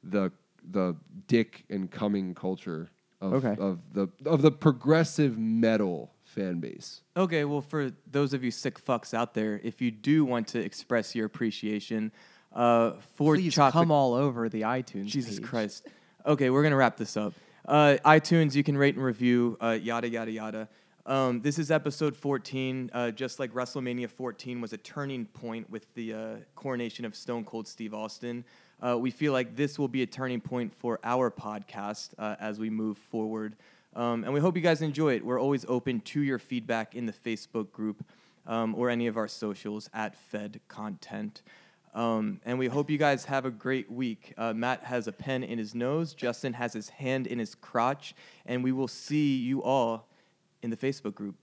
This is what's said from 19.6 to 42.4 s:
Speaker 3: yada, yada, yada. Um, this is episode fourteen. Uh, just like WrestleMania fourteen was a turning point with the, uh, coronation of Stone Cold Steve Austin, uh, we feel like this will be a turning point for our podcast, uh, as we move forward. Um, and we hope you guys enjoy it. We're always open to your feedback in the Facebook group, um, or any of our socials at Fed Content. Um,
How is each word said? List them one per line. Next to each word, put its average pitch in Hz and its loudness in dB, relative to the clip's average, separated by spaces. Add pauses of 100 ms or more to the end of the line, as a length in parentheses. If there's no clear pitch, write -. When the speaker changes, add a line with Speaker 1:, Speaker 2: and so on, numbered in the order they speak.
Speaker 3:
yada, 117 -4
yada, 113 -4
yada. 110 -8 (360)
Um, 131 2
this 143 0
is 156 0
episode 147 0
fourteen. 131 -4
Uh, 120 0
just 123 -6
like 127 -4
WrestleMania 123 -4
fourteen 123 -8
was 110 -8
a 110 -10
turning 135 -8
point 113 -10
with 107 -14
the, 113 -8
uh, 110 -8 (200)
coronation 120 -6
of 110 -8
Stone 117 -6
Cold 113 -8
Steve 107 -10
Austin, 120 -8 (360)
uh, 123 0
we 127 0
feel 147 0
like 120 0
this 143 -2
will 139 2
be 127 0
a - 2
turning 127 -4
point 120 -6
for 117 -4
our 120 2
podcast, 104 -10
uh, 107 -4
as 107 -6
we 110 -2
move 110 -2
forward. 110 -6 (400)
Um, 117 0
and 127 -2
we 147 2
hope 170 4
you 170 0
guys 165 4
enjoy 147 2
it. 104 -2
We're 120 0
always 139 2
open 123 0
to - -2
your 135 0
feedback 113 -4
in 120 -6
the 107 -4
Facebook 110 -6
group, 107 -6 (400)
um, 113 -2
or 123 2
any 120 0
of 110 -2
our 107 -2
socials 104 -8
at 107 -6
Fed 104 -10
Content. 107 -10 (540)
Um, 110 0